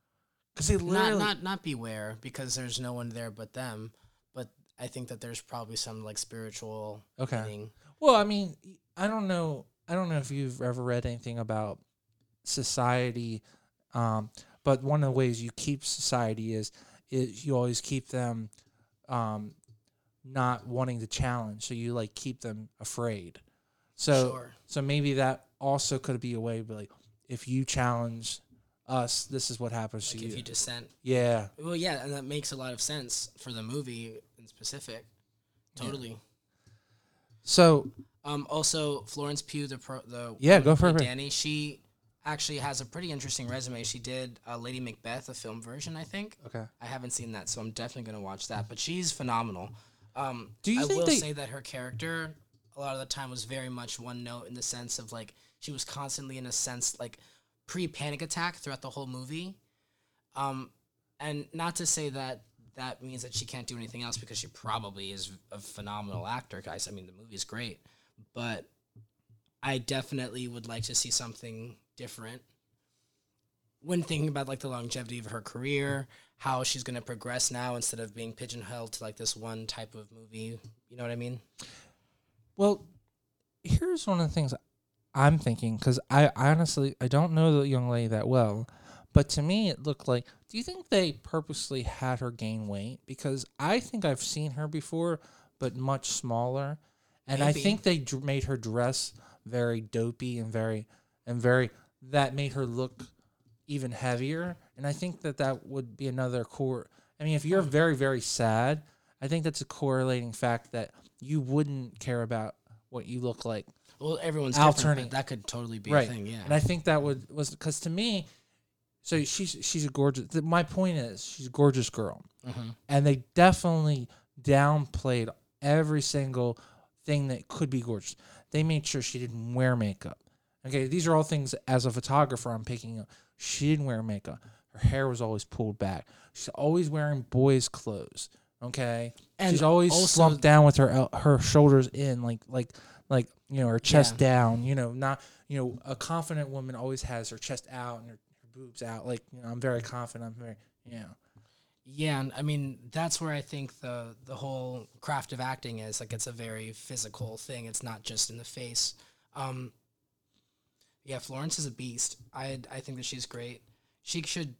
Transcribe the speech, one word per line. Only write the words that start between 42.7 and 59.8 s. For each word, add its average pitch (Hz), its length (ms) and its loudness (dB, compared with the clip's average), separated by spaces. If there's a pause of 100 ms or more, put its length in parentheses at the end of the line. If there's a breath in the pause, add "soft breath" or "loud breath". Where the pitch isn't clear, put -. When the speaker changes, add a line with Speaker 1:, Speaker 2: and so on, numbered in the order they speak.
Speaker 2:
a - 20 -10
pretty 170 260 -10
interesting 135 380 -6
resume. 123 340 -6
She 117 160 -6
did, 127 480 -8
uh, 117 120 -8
Lady 127 200 -8
Macbeth, 120 520 -10
a 127 40 -12
film 113 280 -10
version, 151 340 -10
I 160 80 -10
think. 208 400 -10
Speaker 1:
Okay. 117 220 -10 (160)
Speaker 2:
I - 40 -14
haven't 123 260 -10
seen 117 200 -6
that, 98 160 -10
so - 140 -6
I'm 110 80 -8
definitely 113 420 -10
gonna 107 100 -10
watch 95 260 -10
that. 107 200 -6
But 110 100 -16
she's 170 320 -2
phenomenal. 113 600 -4 (440 soft breath)
Um, 123 480 -8
Speaker 1:
Do - 80 0
you 240 120 2
Speaker 2:
I - 40 0
Speaker 1:
think 392 140 2
Speaker 2:
will 339 60 2
Speaker 1:
they 320 100 6
Speaker 2:
say 156 160 0
that 143 160 -8
her 131 140 -12
character, 156 720 -8 (420)
a 139 40 -12
lot 139 120 -6
of 135 80 -6
the 135 60 -10
time, 131 240 -8
was 123 140 -10
very 127 260 -8
much 120 280 -10
one 123 240 -12
note 120 260 -12
in 120 60 -14
the 123 80 -10
sense 120 360 -6
of, 113 140 -14
like, 113 220 -14 (260 soft breath)
she - 120 -12
was 131 140 -8
constantly, 139 500 -10
in 127 80 -10
a 120 80 -10
sense, - 480 -4
like, 120 180 -12 (500 soft breath)
pre-panic 151 520 -6
attack 170 360 -4
throughout 135 260 -12
the 131 80 -10
whole 139 160 -10
movie. 143 480 -10 (800)